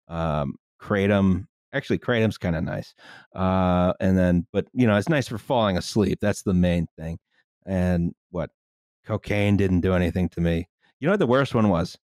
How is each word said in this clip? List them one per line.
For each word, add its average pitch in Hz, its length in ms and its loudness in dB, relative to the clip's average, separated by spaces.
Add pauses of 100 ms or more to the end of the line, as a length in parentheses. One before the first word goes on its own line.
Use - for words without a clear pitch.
Um, 76 480 -4 (240)
kratom, 98 680 2 (260)
actually, 131 240 -4
kratom's 110 400 0
kinda 82 240 -2
nice. - 320 -8 (400)
Uh, 92 640 2
and 95 180 2
then, 90 360 2
but, 98 200 -2
you 123 140 2
know, 104 100 4
it's 104 120 -2
nice 147 180 0
for 110 120 -10
falling 107 380 0
asleep. 95 440 -2
That's 101 220 -2
the 101 100 0
main 87 340 2 (100)
thing. 82 200 -10 (480)
And 90 480 -2 (160)
what? 82 220 -8 (540)
Cocaine 104 520 0
didn't 92 240 2
do 92 140 2
anything 87 340 0
to - 120 -8
me. 85 280 -2 (300)
You 135 80 -4
know 190 60 2
what 208 60 0
the 175 80 2
worst 127 280 0
one 107 140 4
was? 85 360 -2